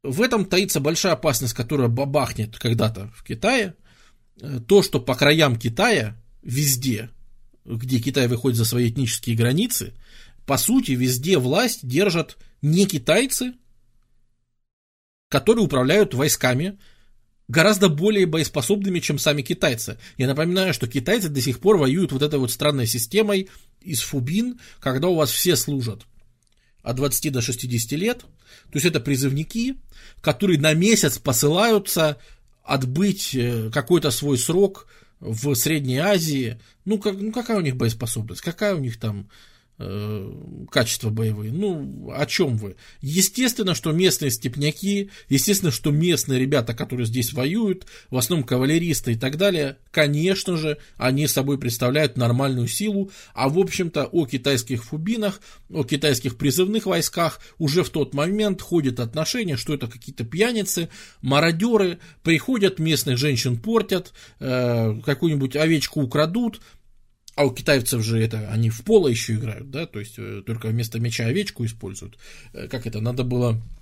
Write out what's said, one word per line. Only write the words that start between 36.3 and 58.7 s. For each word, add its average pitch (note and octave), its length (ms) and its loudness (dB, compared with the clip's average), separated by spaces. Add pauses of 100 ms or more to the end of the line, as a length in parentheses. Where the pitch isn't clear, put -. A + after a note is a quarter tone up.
Ну, G3+ 140 0
как, G3+ 160 -2
ну, G#3 180 -6
какая A#3 240 -2
у F#3 60 0
них C3 140 -2
боеспособность? A2+ 640 -4
Какая G3 320 -2
у E3 40 -2
них A#2 220 -6
там, G2+ 280 -6 (480)
э, G#2 560 -8 (380)
качества A#2 400 0
боевые? G#2+ 420 -2
Ну, E3 600 -6
о D3 120 -2
чем C#3 300 0
вы? G2+ 200 -6 (240)
Естественно, F#3 760 0
что - 160 -2
местные D#3+ 400 2
степняки, D3+ 800 -2 (180)
естественно, F3 440 2
что - 180 -2
местные D3+ 480 2
ребята, C3 360 0
которые B2 320 -4
здесь B2 260 -2
воюют, F#3 540 -2 (220)
в B2+ 80 -6
основном D#3 300 0
кавалеристы C#3 680 0
и - 20 -2
так C3+ 200 -4
далее, D#3+ 420 0 (120)
конечно E3 640 0
же, D3+ 220 -2 (180)
они C3 300 2
собой C#3 320 0
представляют B2+ 580 0
нормальную B2 520 2
силу, G3 420 -2 (240)
а, C3+ 140 0
в D#3 100 2
общем-то, F3+ 460 0
о E3 220 0
китайских B2 580 -2
фубинах, G3 560 -4 (280)
о D#3+ 140 -4
китайских C#3 540 0
призывных F#3 500 0
войсках E3+ 540 -2 (180)
уже D#3+ 240 2
в - 80 -4
тот C#3+ 240 -2
момент G3 480 0
ходит C3+ 380 0